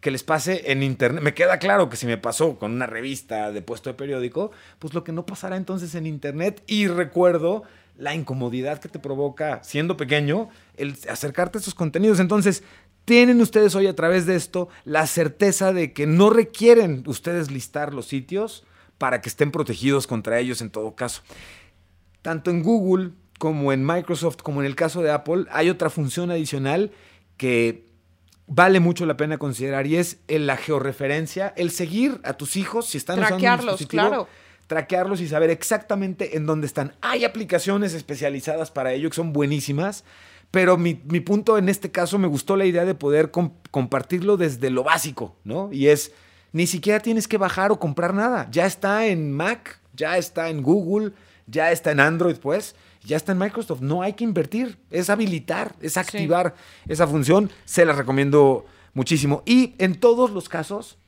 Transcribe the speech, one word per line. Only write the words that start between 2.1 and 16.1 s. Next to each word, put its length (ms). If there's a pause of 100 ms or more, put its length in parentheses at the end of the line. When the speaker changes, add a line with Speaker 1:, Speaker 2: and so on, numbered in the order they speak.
Speaker 1:
pasó 400
con 140
una 160
revista 640
de 120
puesto 280
de 40
periódico, 580 (260)
pues 160
lo 80
que 80
no 160
pasará 300
entonces 400
en 100
internet. 640
Y 180
recuerdo 800 (320)
la 180
incomodidad 640
que 100
te 120
provoca, 640
siendo 320
pequeño, 540 (260)
el 200 (140)
acercarte 480
a 20
esos 140
contenidos. 460
Entonces, 420 (440)
tienen 340
ustedes 340
hoy 140
a 80
través 280
de 120
esto 320 (160)
la 240
certeza 640
de 200
que 140
no 240